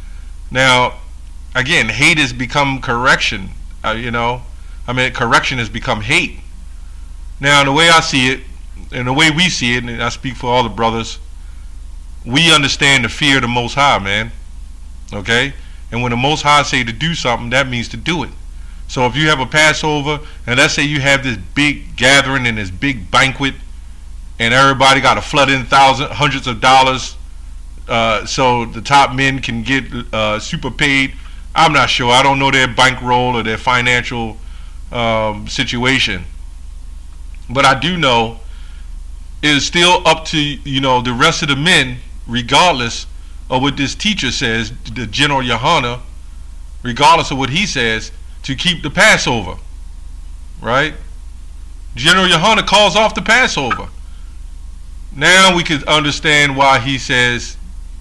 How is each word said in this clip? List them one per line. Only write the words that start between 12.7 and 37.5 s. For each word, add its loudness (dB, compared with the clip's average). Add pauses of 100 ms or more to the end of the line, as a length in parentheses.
the -2
fear 2
of 2
the -2
Most -2
High, 4
man, -2 (840)
okay? 0 (360)
And -4
when -2
the -2
Most 0
High 6
say 0
to -4
do -2
something, -2
that 2
means -4
to -10
do -2
it. -6 (580)
So 0
if 0
you 2
have 2
a -2
Passover, 2 (260)
and 0
let's 4
say 0
you 0
have 2
this -2 (160)
big 0
gathering 4
and 0
this -4
big -4
banquet, 2 (840)
and 2
everybody 6
got 4
to 0
flood 2
in 2
thousands, 6
hundreds 0
of -4
dollars, 6 (720)
uh, 0
so 2
the -10
top 4
men 0
can -4
get, 0 (300)
uh, 0
super -6
paid. 0 (420)
I'm 4
not 4
sure. 2
I 6
don't 4
know 2
their 4
bankroll 2
or 0
their -2
financial, 0 (540)
um, 0
situation. 0 (1300)